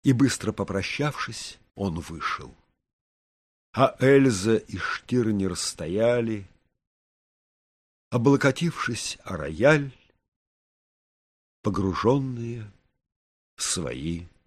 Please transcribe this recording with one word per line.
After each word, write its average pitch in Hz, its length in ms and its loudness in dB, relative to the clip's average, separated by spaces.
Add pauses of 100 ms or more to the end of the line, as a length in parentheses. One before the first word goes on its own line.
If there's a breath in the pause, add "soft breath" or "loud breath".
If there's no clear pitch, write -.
И, 139 80 4
быстро 120 400 0
попрощавшись, - 1080 -6 (160)
он 95 260 -4
вышел. 80 520 -8 (1160)
А 127 280 2
Эльза 131 580 6
и - 200 -6
Штирнер 104 800 -2
стояли, 110 920 -2 (1700)
облокотившись 131 1120 0
о 95 140 -8
рояль, 127 560 2 (1700)
погруженные 117 1080 -2 (880)
в - 80 -10
свои 80 600 -6 (220)